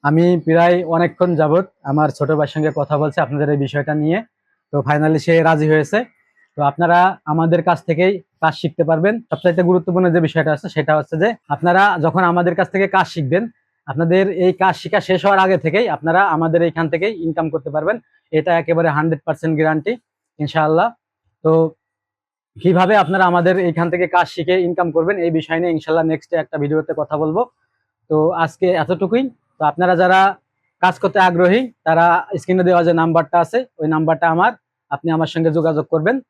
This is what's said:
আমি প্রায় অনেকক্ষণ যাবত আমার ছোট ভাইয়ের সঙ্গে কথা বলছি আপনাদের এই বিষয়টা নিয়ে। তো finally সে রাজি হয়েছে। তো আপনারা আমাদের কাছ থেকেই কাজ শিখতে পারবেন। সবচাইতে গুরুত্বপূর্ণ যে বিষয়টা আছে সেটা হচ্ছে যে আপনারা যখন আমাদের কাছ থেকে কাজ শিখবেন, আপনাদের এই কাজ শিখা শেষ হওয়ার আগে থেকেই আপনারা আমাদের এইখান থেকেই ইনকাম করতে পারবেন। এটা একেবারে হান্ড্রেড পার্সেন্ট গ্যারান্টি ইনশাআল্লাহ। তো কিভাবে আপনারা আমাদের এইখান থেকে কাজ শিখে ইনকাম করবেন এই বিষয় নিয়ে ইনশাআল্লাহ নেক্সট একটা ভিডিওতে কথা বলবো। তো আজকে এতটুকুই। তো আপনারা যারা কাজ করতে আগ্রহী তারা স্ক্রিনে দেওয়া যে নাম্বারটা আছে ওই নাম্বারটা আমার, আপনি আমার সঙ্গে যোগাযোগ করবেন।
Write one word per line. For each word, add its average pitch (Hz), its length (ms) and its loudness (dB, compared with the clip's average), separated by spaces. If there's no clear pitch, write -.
আমি 165 440 2
প্রায় 170 380 4
অনেকক্ষণ 170 520 0
যাবত 156 300 2
আমার 147 260 0
ছোট 143 220 -4
ভাইয়ের 147 160 0
সঙ্গে 156 280 -4
কথা 147 220 -4
বলছি 151 240 -2
আপনাদের 143 280 -2
এই 147 80 0
বিষয়টা 139 360 -4
নিয়ে। 160 300 -2
তো 143 100 -2
finally 151 380 0
সে 165 240 2
রাজি 156 260 2
হয়েছে। 156 360 0
তো 147 80 -4
আপনারা 175 640 2
আমাদের 165 380 0
কাছ 170 220 -2
থেকেই 180 280 0
কাজ 160 120 0
শিখতে - 300 -4
পারবেন। 170 360 0
সবচাইতে 175 440 -2
গুরুত্বপূর্ণ 180 460 2
যে 170 100 2
বিষয়টা 156 340 0
আছে 160 160 -8
সেটা 156 280 -2
হচ্ছে 151 200 -6
যে 214 160 0
আপনারা 180 540 2
যখন 165 220 0
আমাদের 175 320 0
কাছ 185 140 -2
থেকে 190 180 -2
কাজ 190 200 0
শিখবেন, 165 360 -2
আপনাদের 170 460 0
এই 180 220 0
কাজ 185 220 0
শিখা - 260 -4
শেষ 185 240 -2
হওয়ার 196 140 4
আগে 190 180 2
থেকেই 185 320 -2
আপনারা 165 340 0
আমাদের 165 380 0
এইখান 165 280 -2
থেকেই 170 340 -4
ইনকাম 160 260 -4
করতে 147 200 -8
পারবেন। 165 300 -4
এটা 165 260 0
একেবারে 165 320 0
হান্ড্রেড 156 360 -2
পার্সেন্ট 160 300 -4
গ্যারান্টি 156 380 -2
ইনশাআল্লাহ। 160 520 0
তো 160 320 2
কিভাবে 185 340 2
আপনারা 185 300 2
আমাদের 175 340 2
এইখান 170 300 -2
থেকে 175 180 -2
কাজ 180 200 0
শিখে 180 340 -2
ইনকাম 175 300 -2
করবেন 165 260 0
এই 175 140 -2
বিষয় 165 280 -2
নিয়ে 175 120 -2
ইনশাআল্লাহ 160 340 -2
নেক্সট 160 280 -4
একটা 160 240 -4
ভিডিওতে 156 400 -4
কথা 151 200 -6
বলবো। 160 280 -2
তো 156 220 2
আজকে 165 360 -2
এতটুকুই। 185 640 0
তো 156 60 -2
আপনারা 175 300 2
যারা 185 420 4
কাজ 180 180 0
করতে 202 200 0
আগ্রহী 185 520 2
তারা 170 440 2
স্ক্রিনে 185 260 -2
দেওয়া 175 200 4
যে 170 100 2
নাম্বারটা 165 460 2
আছে 226 260 -2
ওই 156 100 -4
নাম্বারটা 160 420 0
আমার, 180 220 2
আপনি 160 220 -6
আমার 160 160 0
সঙ্গে 165 240 0
যোগাযোগ 156 340 0
করবেন। 202 440 -2